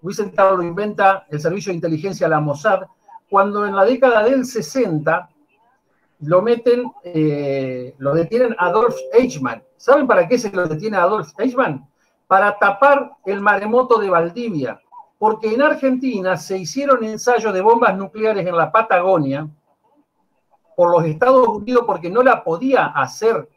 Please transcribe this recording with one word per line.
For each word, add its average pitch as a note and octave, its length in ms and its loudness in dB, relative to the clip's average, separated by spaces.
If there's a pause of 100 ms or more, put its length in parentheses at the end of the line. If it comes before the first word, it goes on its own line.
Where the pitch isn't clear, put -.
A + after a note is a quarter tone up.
Wiesenthal F#3+ 560 0
lo E3+ 60 -2
inventa G3 640 0
el D3+ 120 -6
servicio F#3 300 -4
de F3+ 40 -4
inteligencia, E3 540 -2
la D#3 100 2
Mossad, F#3 440 -2 (460)
cuando G3+ 360 0
en G3 100 -4
la G3 80 4
década A#3+ 400 4
del B3+ 220 2
sesenta E3+ 840 -4 (920)
lo E3+ 200 2
meten, A#3+ 480 0 (140)
eh, C#3+ 920 -4
lo C#3 160 -4
detienen A3+ 440 0
a F3 100 0
Adolf A3 280 2 (160)
Eichmann. C#3+ 500 0 (140)
¿Saben C#4 320 4
para A#3 180 4
qué B3 120 0
se G#3+ 140 -4
lo F3+ 140 -2
detiene E3+ 300 -6
a F3+ 80 2
Adolf F#3 340 -2
Eichmann? A#3+ 480 -2 (420)
Para G3+ 300 2
tapar C4 540 2 (140)
el G3 160 -4
maremoto G#3+ 580 2
de G3 100 -2
Valdivia, E3+ 680 -2 (380)
porque G#3+ 360 -2
en B3 80 0
Argentina B3+ 760 0
se F#3+ 220 -8
hicieron B3 460 -2
ensayos A3 500 -2
de F#3 80 -2
bombas A3+ 360 2
nucleares G3+ 480 -4
en F3 120 -2
la D#3 140 0
Patagonia F3 760 0 (1300)
por F3 160 4
los E3+ 140 4
Estados A#3+ 420 4
Unidos, G#3+ 380 0
porque F3 240 -4
no A3+ 140 0
la B3 200 4
podía F#3 440 0
hacer D#3 680 -4